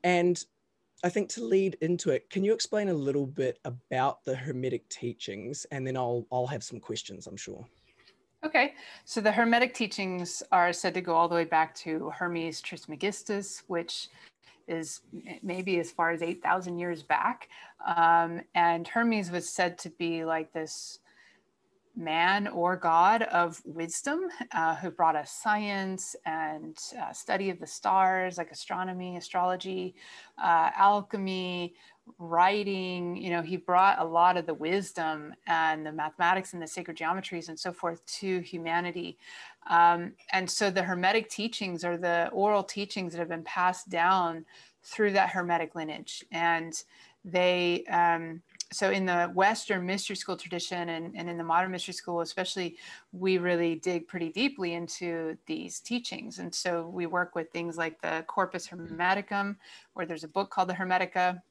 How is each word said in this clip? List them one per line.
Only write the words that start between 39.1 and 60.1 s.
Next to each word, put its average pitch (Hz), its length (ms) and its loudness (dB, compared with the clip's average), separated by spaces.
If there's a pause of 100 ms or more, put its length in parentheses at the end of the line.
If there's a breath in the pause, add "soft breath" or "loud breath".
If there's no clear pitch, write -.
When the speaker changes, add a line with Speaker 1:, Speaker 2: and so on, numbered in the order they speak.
Speaker 2:
Um, 170 460 6 (180)
and 185 180 0
so 202 220 2
the 185 120 2
Hermetic 185 440 2
teachings 196 560 -4
are 175 140 0
the 170 340 2
oral 202 320 2
teachings 202 480 -6
that 165 80 -8
have 165 100 -2
been 165 140 -6
passed 180 460 0
down 175 560 2 (380 loud breath)
through 208 300 0
that 190 160 4
Hermetic 170 460 0
lineage. - 560 -8
And 165 500 0 (440 soft breath)
they, 180 640 4
um, 170 540 2 (300)
so 196 200 0
in 190 140 2
the 175 280 2
Western 190 520 2
mystery 190 300 -4
school 185 220 -6
tradition 175 520 -6
and, 165 260 -8
and 170 140 -6
in 175 80 -6
the 165 60 -4
modern 175 280 2
mystery 180 220 -8
school 170 280 -4
especially, 175 560 -4 (340 loud breath)
we 185 280 2
really 170 360 2
dig 170 320 -2
pretty 170 220 -4
deeply 196 440 -2
into 165 640 -4 (100)
these 160 320 -6
teachings. - 600 -8
And 175 140 -8
so 170 340 -2
we 180 200 -4
work 175 280 0
with 165 160 -4
things 170 260 -4
like 165 240 -2
the 160 260 -2
Corpus 185 400 -2
Hermeticum, 190 880 -2 (360 loud breath)
where 175 120 -4
there's 160 180 -8